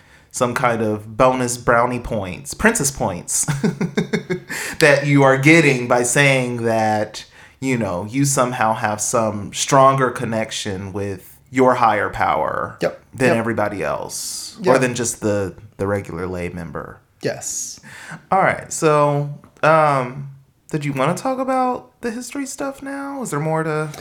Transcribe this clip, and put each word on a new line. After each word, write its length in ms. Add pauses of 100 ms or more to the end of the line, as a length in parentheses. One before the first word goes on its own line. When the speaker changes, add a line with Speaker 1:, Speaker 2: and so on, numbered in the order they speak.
(320)
Speaker 1:
some 220
kind 300
of 340
bonus 400
brownie 420
points, 540
princess 380
points 540
<laughs> 1300
that 260
you 180
are 140
getting 500
by 160
saying 600
that, 640 (340)
you 180
know, 280
you 200
somehow 480
have 280
some 520
stronger 580
connection 840
with 460 (100)
your 260
higher 340
power 720
Speaker 2:
Yep. 200 (120)
Speaker 1:
than 160
Speaker 2:
Yep. 80
Speaker 1:
everybody 460
else, 760
or 140
Speaker 2:
Yep. 80
Speaker 1:
than 140
just 260
the, 340 (220)
the 100
regular 400
lay 220
member. 500 (220)
Speaker 2:
Yes. 580 (520)
Speaker 1:
All 100
right. 300
So, 640 (300)
um, 680 (400)
did 140
you 100
wanna 220
talk 240
about 640
the 100
history 340
stuff 380
now? 400
Is 80
there 80
more 240
to 260 (120)